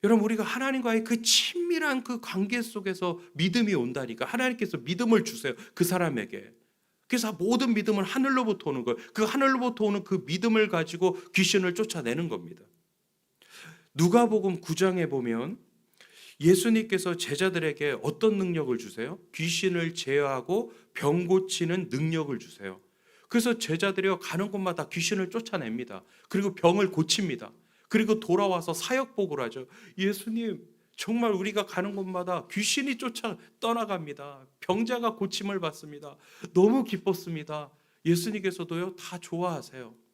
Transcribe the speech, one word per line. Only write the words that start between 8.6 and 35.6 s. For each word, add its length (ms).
오는 140
거예요. 140
그 100
하늘로부터 640
오는 180
그 220
믿음을 420
가지고 500
귀신을 400
쫓아내는 560
겁니다. 340
누가복음 680
구 140
장에 320
보면 500
예수님께서 760
제자들에게 880
어떤 340
능력을 400
주세요? 420
귀신을 600
제어하고 800
병 320
고치는 640
능력을 480
주세요. 420
그래서 280
제자들이요, 640
가는 320
곳마다 380
귀신을 420
쫓아냅니다. 720
그리고 240
병을 380
고칩니다. 600
그리고 300
돌아와서 540
사역복을 680
하죠. 260
"예수님, 680
정말 360
우리가 340
가는 300
곳마다 560
귀신이 460
쫓아 400
떠나갑니다. 880
병자가 540
고침을 440
받습니다. 580